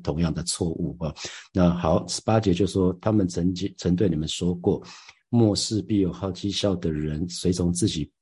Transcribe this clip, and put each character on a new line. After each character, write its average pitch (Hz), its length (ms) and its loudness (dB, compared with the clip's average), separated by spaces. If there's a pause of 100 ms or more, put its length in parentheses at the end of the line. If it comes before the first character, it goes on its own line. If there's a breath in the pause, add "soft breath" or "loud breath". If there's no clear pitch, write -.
同 76 180 -4
样 82 140 0
的 76 80 -4
错 - 280 -4
误 80 300 -4
啊。 76 140 -4 (400 loud breath)
那 90 160 6
好， 85 380 2
十 - 180 -6
八 110 140 4
节 104 120 4
就 92 140 2
说， 92 340 2
他 110 120 0
们 101 160 4
曾 90 260 0
经， 92 240 -4
曾 90 180 2
对 95 140 4
你 82 60 0
们 78 120 -2
说 87 280 -2
过， 90 260 0 (480 loud breath)
末 113 260 4
世 101 280 -2
必 101 160 0
有 92 120 2
好 95 200 -6
讥 98 200 -6
笑 98 240 0
的 87 160 -4
人， 76 380 -4
随 87 240 -2
从 87 180 0
自 87 160 0
己 82 220 -4 (120)